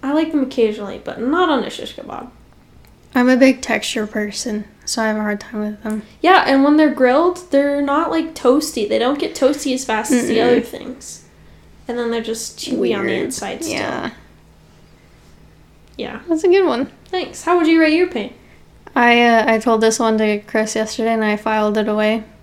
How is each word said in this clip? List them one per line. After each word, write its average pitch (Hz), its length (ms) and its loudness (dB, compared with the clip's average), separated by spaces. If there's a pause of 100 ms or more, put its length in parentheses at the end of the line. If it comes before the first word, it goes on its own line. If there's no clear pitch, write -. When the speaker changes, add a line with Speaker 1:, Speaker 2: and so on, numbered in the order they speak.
Speaker 1:
I 277 80 -2
like 320 200 0
them 294 100 0
occasionally, 214 640 -2
but - 160 -10
not 320 280 0
on 262 140 2
a - 80 -6
shish - 240 -12
kebab. - 340 -14 (840)
Speaker 2:
I'm 247 140 2
a 254 80 6
big 262 260 4
texture 214 420 -4
person, 208 600 -6 (200)
so - 160 -6
I 220 60 0
have 214 100 -2
a 214 40 -4
hard 208 180 -4
time 214 220 -10
with 214 240 -8
them. 214 180 -6 (180)
Speaker 1:
Yeah, 370 240 4
and 269 200 4
when 294 120 6
they're 302 160 6
grilled, 294 600 2
they're 285 280 2
not, 285 300 0
like, 320 240 -4
toasty. 262 540 0
They 220 100 0
don't 269 220 0
get - 160 -6
toasty 277 380 0
as 262 100 -6
fast 220 260 -4
as 247 160 2
the 220 120 0
Speaker 2:
Mm-mm. 220 100 2
Speaker 1:
other 240 120 4
things. - 640 -14 (600)
And 240 100 -6
then 233 140 -2
they're 226 100 -2
just 226 380 -8
chewy - 400 -2
on - 80 -4
the 110 60 -2
Speaker 2:
Weird. - 140 -2
Speaker 1:
inside - 360 -8
still. - 140 -6
Speaker 2:
Yeah. - 340 -6 (1900)
Speaker 1:
Yeah. - 320 -12
Speaker 2:
That's 320 160 -2
a 381 40 4
good 381 180 4
one. 254 240 -2 (160)
Speaker 1:
Thanks. - 380 -8
How 349 140 2
would 320 80 2
you 330 140 6
rate 311 140 4
your 349 140 2
pain? 214 240 -6 (640)
Speaker 2:
I, 240 260 6
uh, 233 240 4
I 226 120 2
told 226 240 2
this 226 160 2
one 220 200 2
to 214 220 0
Chris 214 340 -4
yesterday, 220 380 -2
and 220 120 0
I 208 120 0
filed 214 420 0
it 214 100 0
away. 214 360 0 (180)